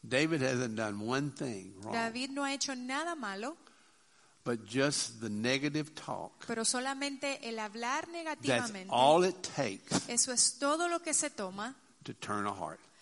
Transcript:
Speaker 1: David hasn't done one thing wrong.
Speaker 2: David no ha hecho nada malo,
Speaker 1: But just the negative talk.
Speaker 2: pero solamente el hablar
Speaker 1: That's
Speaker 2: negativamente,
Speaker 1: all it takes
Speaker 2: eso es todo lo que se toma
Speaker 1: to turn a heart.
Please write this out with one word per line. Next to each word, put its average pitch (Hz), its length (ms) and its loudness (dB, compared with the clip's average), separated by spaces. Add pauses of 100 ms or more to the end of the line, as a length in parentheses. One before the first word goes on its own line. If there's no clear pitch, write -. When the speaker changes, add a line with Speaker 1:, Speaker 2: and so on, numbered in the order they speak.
Speaker 1:
David 143 400 4
hasn't 127 340 2
done 107 260 -2
one 131 300 0
thing 98 500 -8
wrong. 226 120 -6
Speaker 2:
David 233 380 -2
no 277 120 -4
ha 277 100 -2
hecho 277 220 -4
nada 277 400 -4
malo, 226 400 -6 (880)
Speaker 1:
But 117 240 -2
just 123 540 2
the 113 80 -4
negative 139 680 0
talk. 98 380 -8 (120)
Speaker 2:
pero 226 200 -2
solamente 269 840 -2
el 226 120 -6
hablar 233 480 -4
Speaker 1:
That's 339 60 -14
Speaker 2:
negativamente, 247 760 -2
Speaker 1:
all 143 320 8
it 185 120 2 (200)
takes - 540 0
Speaker 2:
eso 240 240 2
es - 260 2
todo 320 300 2
lo 339 120 0
que 320 120 -4
se 302 160 2
toma 202 440 -6 (300)
Speaker 1:
to - 100 -8
turn 104 320 -2
a 104 80 0
heart. 82 280 -8 (200)